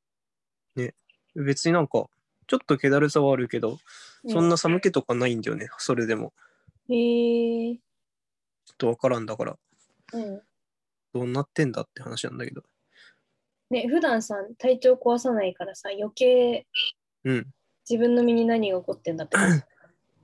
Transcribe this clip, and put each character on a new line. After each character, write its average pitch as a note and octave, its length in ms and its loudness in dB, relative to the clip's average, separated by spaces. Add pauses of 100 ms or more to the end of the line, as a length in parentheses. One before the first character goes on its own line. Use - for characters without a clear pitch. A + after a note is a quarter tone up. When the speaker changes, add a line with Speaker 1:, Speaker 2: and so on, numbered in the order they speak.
(760)
Speaker 1:
ね。 B2+ 200 -6 (400)
別 C#3 320 -2
に E3 60 2
な F3 80 4
ん D3 80 -2
か、 - 220 -2 (360)
ち - 80 -2
ょ - 20 2
っ C4 100 0
と C#3+ 100 2
気 C#3 140 2
だ C#3 100 4
る D3 100 2
さ D3 120 2
は C#3 100 4
あ C3+ 40 2
る B2 120 -2
け A#2+ 120 -4
ど、 A#2 180 -4 (460)
Speaker 2:
う A#3+ 40 -14
ん。 - 20 -4
Speaker 1:
そ F3+ 100 0
ん E3+ 80 4
な E3+ 80 4
寒 E3+ 240 0
気 - 120 2
と C3+ 100 0
か A#2+ 120 -2
な B2 120 0
い A#2+ 100 0
ん A2 40 -4
だ G#2+ 100 -6
よ G#2+ 60 -4
ね、 G#2 120 -10 (100)
そ - 160 -2
れ A#2 120 0
で A2+ 80 0
も。 A2 200 -8 (540)
Speaker 2:
へ A#3 840 0
え。 A#3+ 60 -8
Speaker 1:
ち - 40 -16 (880)
ょ - 20 -20
っ - 40 -20
と B2 120 0
わ A#2 80 0
か C3 120 2
ら A#2+ 120 0
ん A2 60 -8
だ A2 100 -8
か A2+ 80 -4
ら。 - 140 -10 (540)
Speaker 2:
う A#3 80 -8
ん。 G3+ 220 -10 (720)
Speaker 1:
ど B2 80 -6
う B2 40 -4
な B2 140 -4
っ C#3 100 -6
て D#3 140 0
ん B2+ 80 -2
だ A2 100 -6
っ - 60 -12
て - 140 -20
話 A#2 220 -10
な - 60 -8
ん B2+ 80 -14
だ A#2+ 60 -10
け - 80 -12
ど。 - 100 -16 (1080)
Speaker 2:
ね、 A#3+ 180 -2
普 D#4 120 2
段 A#3+ 220 2
さ、 G#3 140 -8 (220)
体 B3+ 200 2
調 B3+ 160 6
壊 A#3+ 240 2
さ B3 140 -2
な G#3+ 140 0
い F3+ 80 -4
か F3 100 -10
ら F#3+ 100 -12
さ、 - 140 -14
余 G3+ 260 -6
計、 B3 540 4 (560)
Speaker 1:
う C3 80 0
ん。 B2 180 -2 (380)
Speaker 2:
自 A#3 100 0
分 A#3+ 160 4
の A#3+ 80 4
身 A#3+ 120 4
に A#3 100 2
何 A3+ 280 2
が F#3 80 0
起 F3+ 40 -14
こ G3 80 -6
っ - 80 -10
て F3 120 -8
ん D#3+ 40 -6
だ D#3+ 80 -8
っ - 40 -18
て - 80 -2
感 F#3 220 4
じ。 C3+ 60 -6
Speaker 1:
<clears throat> - 80 -20 (520)